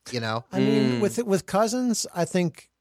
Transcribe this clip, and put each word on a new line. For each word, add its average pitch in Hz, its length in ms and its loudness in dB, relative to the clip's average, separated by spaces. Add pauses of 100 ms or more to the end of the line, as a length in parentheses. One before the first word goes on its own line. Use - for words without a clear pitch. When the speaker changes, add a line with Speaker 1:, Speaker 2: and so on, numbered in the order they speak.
(100)
Speaker 1:
you 123 100 -4
know? 113 320 -4
Speaker 2:
I 185 60 -2
mean, - 380 4
Speaker 3:
Mm. - 40 -2
Speaker 2:
with, 220 240 0
with 196 220 0
cousins, 226 680 0
I 170 120 0
think 175 420 -2 (120)